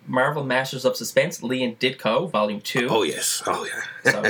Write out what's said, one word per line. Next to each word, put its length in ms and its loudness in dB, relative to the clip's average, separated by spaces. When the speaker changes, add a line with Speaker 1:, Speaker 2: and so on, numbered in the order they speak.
Speaker 1:
Marvel 360 2
Masters 420 0
of 100 4
Suspense, 480 0
Lee 200 0
and 140 -4
Ditko, 540 0
Volume 300 0
two. 280 0
Speaker 2:
Oh, 140 4
yes. 420 -2
Oh, 200 -2
yeah. 460 -2
Speaker 1:
So, 180 0